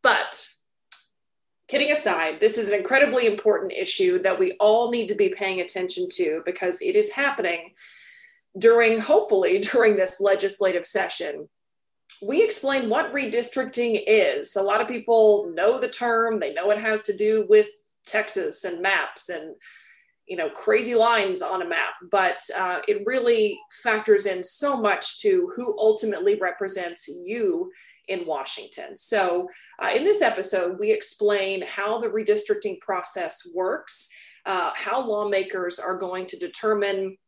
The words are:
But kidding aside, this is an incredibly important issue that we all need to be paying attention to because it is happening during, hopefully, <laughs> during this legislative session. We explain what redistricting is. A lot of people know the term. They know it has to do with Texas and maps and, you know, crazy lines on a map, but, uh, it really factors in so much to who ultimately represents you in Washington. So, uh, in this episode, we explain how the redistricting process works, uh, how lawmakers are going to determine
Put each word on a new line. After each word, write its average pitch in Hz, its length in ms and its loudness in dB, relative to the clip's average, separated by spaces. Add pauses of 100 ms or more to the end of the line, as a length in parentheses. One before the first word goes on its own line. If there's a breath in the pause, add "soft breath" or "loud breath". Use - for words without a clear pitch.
But - 460 2 (1200)
kidding 254 240 0
aside, 160 480 0
this 220 180 4
is 208 120 -2
an 208 40 2
incredibly 247 540 2
important 208 440 0
issue 180 500 0
that 185 140 2
we 185 220 0
all 226 320 4
need 233 160 -2
to 208 80 -4
be 196 140 2
paying 190 320 -4
attention 180 540 -6
to 165 300 -2
because 180 380 -4
it 190 140 0
is 214 160 2
happening 208 640 -4 (840 loud breath)
during, 226 400 6
hopefully, 202 600 2
<laughs> 208 140 -4
during 220 220 6
this 185 260 0
legislative 196 640 0
session. 165 640 -6 (720)
We 277 220 2
explain 269 460 0
what 262 240 0
redistricting 240 960 -2
is. 151 480 2
A 196 60 0
lot 202 180 2
of 226 80 -4
people 214 680 4
know 214 240 2
the 254 80 -2
term. 226 540 0
They - 120 -4
know 180 200 0
it 208 60 2
has 214 240 -2
to 196 140 -4
do 214 320 2
with 208 200 8 (400)
Texas 208 560 -4
and 175 180 -6
maps 185 460 -2
and, 160 260 -12 (720 loud breath)
you 175 120 -8
know, 160 100 -2
crazy 226 460 0
lines 220 480 4
on 185 180 -4
a 170 80 -6
map, 165 240 -2 (180)
but, 185 280 2 (180)
uh, 180 220 -2 (100)
it 208 160 0
really 233 540 2 (240)
factors 214 420 4
in 185 180 -2
so 277 320 -2
much 214 460 -2
to 180 340 2
who 233 240 -6
ultimately 214 580 2
represents 185 720 -6
you 185 640 -2 (380 loud breath)
in 185 160 -6
Washington. 156 720 -8
So, 180 500 -2 (360 loud breath)
uh, - 120 -2
in 269 80 0
this 403 200 4
episode, 185 560 0
we 208 120 0
explain 202 760 0
how 214 320 -4
the 226 100 -4
redistricting 208 720 -2
process 180 760 -6
works, 214 540 -4 (380 loud breath)
uh, 180 280 -2
how 240 320 -4
lawmakers 190 720 -2
are 185 200 -6
going 185 300 -6
to 175 100 -12
determine 196 880 -2